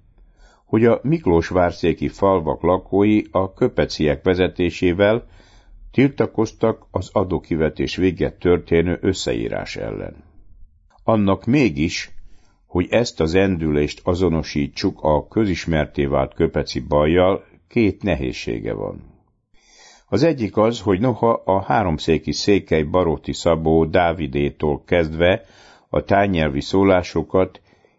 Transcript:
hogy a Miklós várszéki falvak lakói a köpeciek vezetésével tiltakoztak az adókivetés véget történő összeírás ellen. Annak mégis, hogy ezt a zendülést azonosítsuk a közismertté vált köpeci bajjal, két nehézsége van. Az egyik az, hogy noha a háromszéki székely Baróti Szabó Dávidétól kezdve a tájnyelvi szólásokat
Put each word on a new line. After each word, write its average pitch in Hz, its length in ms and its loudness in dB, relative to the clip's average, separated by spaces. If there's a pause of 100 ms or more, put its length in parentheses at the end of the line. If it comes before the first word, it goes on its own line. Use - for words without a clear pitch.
(640)
hogy 113 200 2
a 117 180 4
Miklós 123 460 2
várszéki 85 600 0
falvak 85 540 0
lakói 95 680 2
a 95 220 -2
köpeciek 76 720 -2
vezetésével 92 1000 0 (640)
tiltakoztak 113 1000 0
az 92 220 -6
adókivetés 78 840 -2
véget 82 420 -2
történő 85 640 0
összeírás 55 760 -4
ellen. 50 480 -10 (800)
Annak 101 420 2
mégis, 90 680 0 (560)
hogy 90 240 -2
ezt 117 300 0
a 80 60 2
zendülést 80 800 0
azonosítsuk 82 960 -2
a 73 280 0
közismertté 80 760 -2
vált 67 300 -2
köpeci 76 460 -2
bajjal, 80 640 2 (240)
két 107 340 0
nehézsége 60 680 -6
van. 50 420 -10 (960)
Az 117 140 0
egyik 139 340 0
az, 110 240 2
hogy 95 200 0
noha 117 320 0
a 95 300 0
háromszéki 82 680 0
székely 87 500 0
Baróti 82 500 -2
Szabó 80 520 2
Dávidétól 76 1000 -2
kezdve 85 600 0 (440)
a - 140 -2
tájnyelvi 87 580 0
szólásokat 92 1000 0 (380)